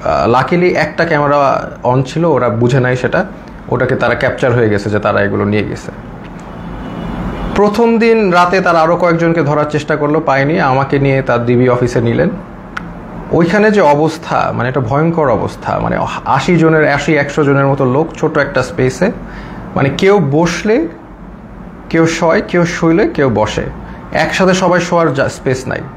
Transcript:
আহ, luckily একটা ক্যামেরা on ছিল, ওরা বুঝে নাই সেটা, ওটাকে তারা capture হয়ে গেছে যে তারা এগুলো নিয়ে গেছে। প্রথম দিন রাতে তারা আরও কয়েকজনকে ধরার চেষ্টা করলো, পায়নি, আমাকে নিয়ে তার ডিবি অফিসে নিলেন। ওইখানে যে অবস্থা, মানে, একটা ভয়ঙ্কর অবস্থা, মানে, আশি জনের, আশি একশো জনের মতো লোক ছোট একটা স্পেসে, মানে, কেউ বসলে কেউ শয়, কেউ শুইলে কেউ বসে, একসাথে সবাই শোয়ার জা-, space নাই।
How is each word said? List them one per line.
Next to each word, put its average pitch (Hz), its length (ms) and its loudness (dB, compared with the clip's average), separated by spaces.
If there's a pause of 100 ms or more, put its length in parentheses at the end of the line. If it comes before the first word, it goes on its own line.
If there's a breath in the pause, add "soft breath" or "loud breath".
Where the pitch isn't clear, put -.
আহ, 73 220 2
luckily 139 420 2
একটা 165 360 0
ক্যামেরা 143 680 2 (140)
on 127 180 2
ছিল, 156 220 -2
ওরা 127 240 2
বুঝে 120 320 2
নাই 123 160 2
সেটা, - 300 -2 (420 loud breath)
ওটাকে 127 280 0
তারা - 180 0
capture 131 380 0
হয়ে 120 160 2
গেছে 104 220 0
যে 104 80 0
তারা 101 240 0
এগুলো 101 220 0
নিয়ে 104 240 0
গেছে। - 240 -10 (1600)
প্রথম 220 440 2
দিন 226 320 4
রাতে 175 300 4
তারা 170 200 2
আরও 165 160 4
কয়েকজনকে 165 460 2
ধরার 147 280 2
চেষ্টা 151 260 -2
করলো, 147 240 0
পায়নি, 143 400 2
আমাকে 147 380 2
নিয়ে 135 240 2
তার 120 240 0
ডিবি 123 220 4
অফিসে 123 320 2
নিলেন। 117 280 0 (1040)
ওইখানে 202 380 4
যে 202 100 2
অবস্থা, 147 760 2
মানে, 117 120 -2
একটা 135 120 -2
ভয়ঙ্কর 151 500 0
অবস্থা, - 480 -2
মানে, 113 200 -2 (260)
আশি 139 340 2
জনের, 156 340 4
আশি 143 240 0
একশো 143 280 0
জনের 139 220 2
মতো 135 180 0
লোক 131 300 2
ছোট 151 240 -2
একটা 139 240 0
স্পেসে, 127 480 0 (640 loud breath)
মানে, 139 240 0
কেউ 196 220 4 (100)
বসলে 190 580 0 (1000)
কেউ 165 160 4
শয়, 165 420 2
কেউ 175 160 2
শুইলে 170 440 2
কেউ 143 260 0
বসে, 107 280 0 (500 loud breath)
একসাথে 170 420 2
সবাই 180 260 2
শোয়ার 170 340 0
জা-, 131 140 0
space 131 400 -4
নাই। 120 120 -6 (160)